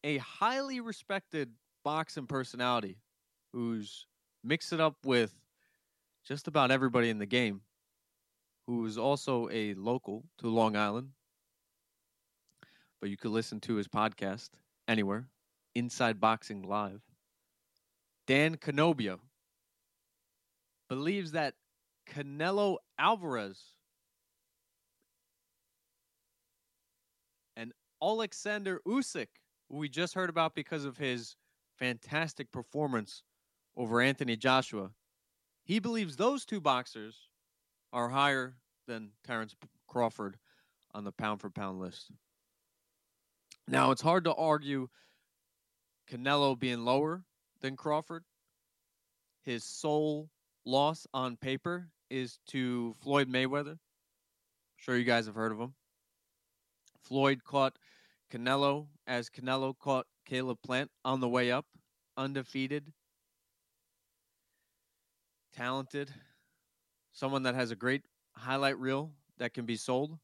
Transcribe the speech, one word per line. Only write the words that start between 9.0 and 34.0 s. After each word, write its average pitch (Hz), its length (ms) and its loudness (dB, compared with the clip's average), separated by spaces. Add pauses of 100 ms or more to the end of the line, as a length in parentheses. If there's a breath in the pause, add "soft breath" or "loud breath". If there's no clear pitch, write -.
a 107 240 -2
local 110 500 -4 (140)
to 120 100 -4
Long 110 280 4
Island, 107 320 0 (1900 soft breath)
but 101 100 -4
you 101 60 -6
could 110 160 -4
listen 110 280 -2
to 117 140 -2
his 104 140 -2
podcast 107 640 0 (360)
anywhere, 110 400 2 (480)
Inside 117 460 0
Boxing 110 420 2
Live. 101 380 -4 (1300)
Dan 151 280 4
Canobbio 139 600 2 (1700)
believes 160 440 -4
that 151 220 -2 (540)
Canelo 160 680 0 (220)
Alvarez 147 640 2 (4000)
and 113 160 -10 (280)
Alexander 208 840 -2
Usyk, 202 400 -2 (420)
who 139 100 -8
we 151 100 -4
just 160 260 -2
heard 185 160 0
about 160 240 2
because 151 300 -6
of 131 140 -8
his 123 360 -4 (420)
fantastic 139 760 -4
performance 127 720 -4 (520)
over 120 240 2